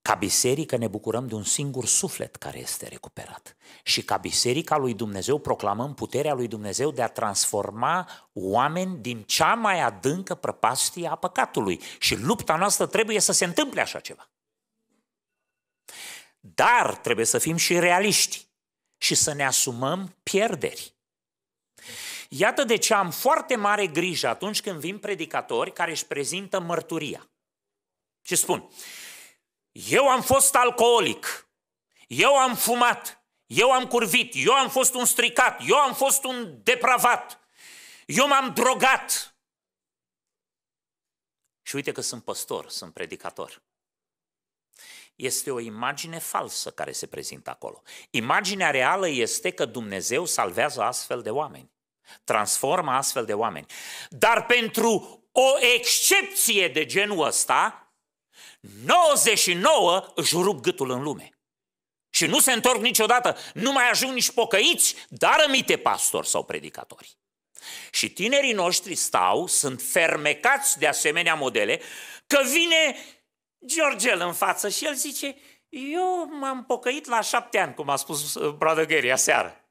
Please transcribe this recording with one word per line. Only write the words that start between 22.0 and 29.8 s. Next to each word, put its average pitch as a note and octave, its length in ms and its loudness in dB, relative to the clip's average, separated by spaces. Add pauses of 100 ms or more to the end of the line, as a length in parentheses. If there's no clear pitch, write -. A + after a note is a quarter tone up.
Iată A3 340 0
de A3+ 140 2
ce - 160 2
am F#3+ 180 2
foarte C#4 440 0
mare G#3 320 0
grijă D#3+ 400 -2
atunci F#3+ 340 -4
când F3+ 180 -8
vin F#3 200 -8
predicatori D#3+ 760 -4
care E3+ 180 -2
își D3 140 -6
prezintă E3+ 540 -4
mărturia. D#3+ 680 -6 (920)
Și - 140 -4
spun, - 340 -2 (1000)
„Eu B3 380 2